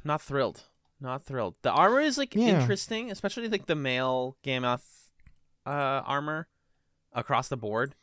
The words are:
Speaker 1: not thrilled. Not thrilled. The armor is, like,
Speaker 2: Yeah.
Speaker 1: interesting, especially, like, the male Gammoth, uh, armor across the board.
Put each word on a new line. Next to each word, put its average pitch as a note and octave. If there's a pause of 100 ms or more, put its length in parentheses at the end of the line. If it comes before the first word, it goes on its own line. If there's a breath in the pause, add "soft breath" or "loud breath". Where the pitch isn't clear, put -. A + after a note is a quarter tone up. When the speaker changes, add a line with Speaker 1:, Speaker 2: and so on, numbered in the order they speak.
Speaker 1:
not D3+
thrilled. C3+ (380)
Not C3
thrilled. A2+
The B2
armor G3+
is, D4
like, C#4
Speaker 2:
Yeah. G#3
Speaker 1:
interesting, A3
especially, A3
like, G#3
the E3
male C3
Gammoth, B2+ (840)
uh, C3+ (340)
armor D3+ (680)
across B2
the C3+
board. A2+